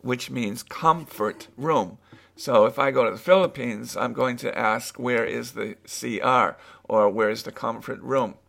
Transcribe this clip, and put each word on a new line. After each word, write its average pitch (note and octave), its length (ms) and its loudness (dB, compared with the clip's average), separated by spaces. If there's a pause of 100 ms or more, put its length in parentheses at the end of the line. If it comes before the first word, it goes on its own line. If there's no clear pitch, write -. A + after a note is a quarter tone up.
which B2 280 -6
means A#2 340 -6
comfort D#3 920 -2
room. C3 440 -2 (360)
So A2+ 300 6
if - 120 0
I C#3 140 2
go B2+ 140 4
to G#2 60 0
the F#2 60 -6
Philippines, B2 760 2
I'm A#2+ 160 -2
going B2 260 -2
to - 220 -4
ask, A2+ 400 -2
"Where B2 240 0
is A#2+ 300 -6
the A2 320 -8
C A#2+ 340 -8
R?" B2 380 2 (260)
or, G#2+ 240 4
"Where G#2+ 220 2
is A2+ 140 -4
the - 100 -12
comfort A#2 480 -8
room?" B2 340 -2 (140)